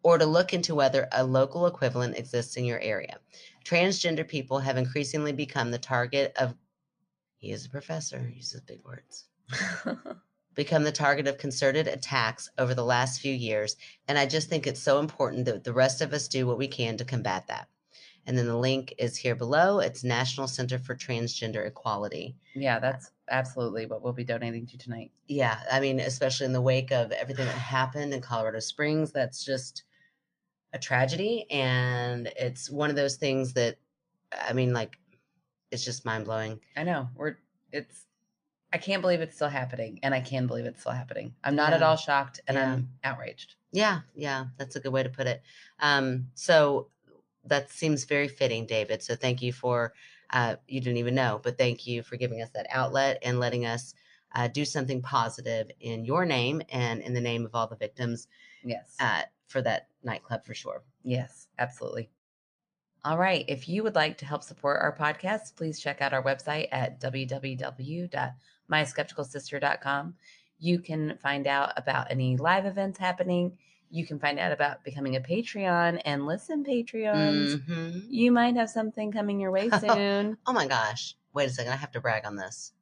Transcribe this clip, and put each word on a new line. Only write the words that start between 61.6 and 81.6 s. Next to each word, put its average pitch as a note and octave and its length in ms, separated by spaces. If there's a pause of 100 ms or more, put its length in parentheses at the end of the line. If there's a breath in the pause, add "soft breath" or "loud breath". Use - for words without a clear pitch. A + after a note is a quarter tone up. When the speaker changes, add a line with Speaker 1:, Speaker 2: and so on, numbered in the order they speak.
Speaker 2:
All D#3 120
right. F3+ 300
If C3+ 220
you G3+ 140
would G#3 120
like D#3 240
to C#3 60
help C#3+ 180
support - 380
our D3 140
podcast, F#3 600
please D#3+ 240
check C#3+ 220
out C#3 120
our C3 100
website D3 480
at C3 280
w C3 280
w C3+ 300
w C3+ 500
dot C3 260 (340 soft breath)
my D3+ 180
skeptical D3 400
sister C#3 340
dot D3 220
com. C#3+ 340 (420 soft breath)
You F3 220
can D#3 420
find C#3 240
out C#3 320
about C3 320
any B2+ 280
live F3+ 280
events G3 320
happening. F3+ 600 (340 soft breath)
You E3 160
can D3+ 120
find D3 200
out E3+ 140
about C#3+ 300
becoming C#3 320
a C3 60
Patreon F3 840
and C#3+ 200
listen, C#4+ 380
Patreons. G#3 1040
Speaker 1:
Mm-hmm. E3 320 (100)
Speaker 2:
You B3 220
might A#3+ 240
have A3+ 140
something A3 420
coming G3+ 280
your F#3+ 120
way G3 180
Speaker 1:
<laughs> G#3 100
Speaker 2:
soon. G#3 580 (100)
Speaker 1:
Oh B3+ 60
my F3+ 120
gosh. A#2+ 500 (180)
Wait C#3 160
a - 20
second. B2+ 220